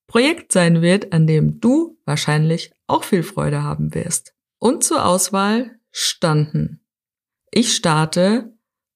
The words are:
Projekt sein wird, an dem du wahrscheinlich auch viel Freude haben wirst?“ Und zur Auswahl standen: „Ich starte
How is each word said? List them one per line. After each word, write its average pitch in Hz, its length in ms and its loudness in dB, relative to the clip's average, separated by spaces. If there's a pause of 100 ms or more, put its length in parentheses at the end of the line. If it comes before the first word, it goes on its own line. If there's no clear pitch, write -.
Projekt 285 440 -2
sein 170 300 4
wird, 180 320 2
an 160 140 4
dem 151 340 2
du 302 460 0
wahrscheinlich 151 680 -2 (140)
auch - 180 -2
viel 175 180 0
Freude 147 400 -4
haben 151 320 -6
wirst?“ 170 400 -8 (240)
Und 240 240 0
zur 311 220 0
Auswahl 202 760 -2 (120)
standen: 151 880 -2 (720)
„Ich - 260 0
starte 175 800 0 (420)